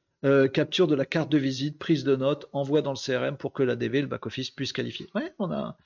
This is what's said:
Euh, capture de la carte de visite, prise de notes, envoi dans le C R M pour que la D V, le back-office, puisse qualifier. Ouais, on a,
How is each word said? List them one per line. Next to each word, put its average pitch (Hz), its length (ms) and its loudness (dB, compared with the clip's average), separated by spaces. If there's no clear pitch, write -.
Euh, 139 220 6
capture 160 400 2
de 151 80 4
la 135 100 0
carte 151 240 -2
de 151 80 4
visite, 135 400 -2
prise 143 280 0
de 135 100 6
notes, 139 380 0
envoi 143 280 2
dans 139 100 -4
le 131 40 -4
C 131 180 -4
R 123 120 0
M 139 100 -2
pour - 160 -6
que 139 100 -2
la 123 140 2
D 117 140 -4
V, 127 100 0
le 139 80 -2
back-office, 123 440 -8
puisse 131 200 -6
qualifier. - 440 -8
Ouais, 311 220 -4
on 175 140 -4
a, 131 340 -6